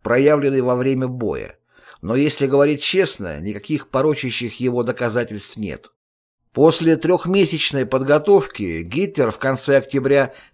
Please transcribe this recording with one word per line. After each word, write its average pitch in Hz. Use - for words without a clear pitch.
проявленной 139
во 123
время 131
боя. 101
Но 113
если 143
говорить 143
честно, 101
никаких 101
порочащих 131
его 123
доказательств 113
нет. 101
После 160
трехмесячной 165
подготовки 135
Гитлер 131
в -
конце 139
октября 135